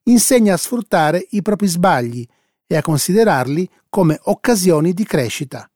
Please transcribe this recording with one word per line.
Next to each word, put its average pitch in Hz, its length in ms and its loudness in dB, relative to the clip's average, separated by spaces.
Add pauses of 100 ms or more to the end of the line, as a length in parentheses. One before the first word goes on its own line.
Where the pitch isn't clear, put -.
insegna 226 520 4
a - 20 2
sfruttare 180 760 -2
i 202 120 -4
propri 208 260 -2
sbagli 131 580 -2 (400)
e 165 100 -2
a 147 60 0
considerarli 165 880 0 (180)
come 156 320 0
occasioni 180 760 0
di 202 100 -4
crescita. 131 720 -6